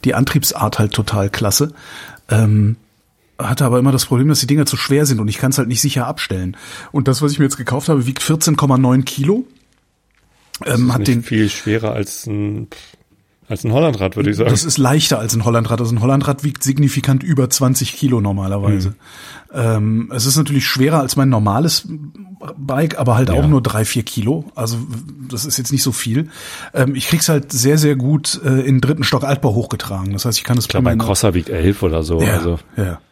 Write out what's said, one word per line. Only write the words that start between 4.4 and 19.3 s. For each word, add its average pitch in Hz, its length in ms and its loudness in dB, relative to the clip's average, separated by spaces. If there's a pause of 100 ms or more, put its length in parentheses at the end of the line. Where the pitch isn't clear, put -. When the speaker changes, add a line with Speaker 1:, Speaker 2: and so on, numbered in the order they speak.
Speaker 1:
die 135 60 -2
Dinger 143 200 2
zu - 100 -4
schwer 143 300 2
sind 123 140 0
und 107 80 0
ich 107 100 -4
kann's 131 200 0
halt 120 100 0
nicht 120 120 -2
sicher 131 260 -2
abstellen. 92 500 -6 (360)
Und 135 160 0
das, 135 140 2
was 143 100 2
ich 139 60 -4
mir 147 60 4
jetzt 135 140 0
gekauft 131 300 -4
habe, 135 180 2
wiegt 131 160 -4
vierzehn 156 340 2
Komma 135 220 2
neun 131 260 4
Kilo. 190 420 0 (1120)
Speaker 2:
Das - 180 0
Speaker 1:
Ähm, 123 100 4
Speaker 2:
ist 120 40 0
Speaker 1:
hat 117 80 0
Speaker 2:
nicht 101 120 0
Speaker 1:
den 117 100 2
Speaker 2:
viel 107 280 0
schwerer 107 420 -2
als - 340 -8
ein, 104 420 -4 (800)
als 107 160 -8
ein 110 80 0
Hollandrad, 120 440 0
würde 104 140 0
ich 101 60 -2
sagen. - 140 2
Speaker 1:
Das 127 140 2
ist 160 140 -2
leichter 135 400 2
als 110 160 -4
ein 110 100 0
Hollandrad. 117 360 0
Also 117 140 -2
ein 110 60 0
Hollandrad 139 440 0
wiegt 139 200 -4
signifikant 135 580 2
über 135 280 0
zwanzig 127 440 0
Kilo 123 280 0
normalerweise. 98 680 0
Speaker 2:
Mhm. 110 40 -10 (580)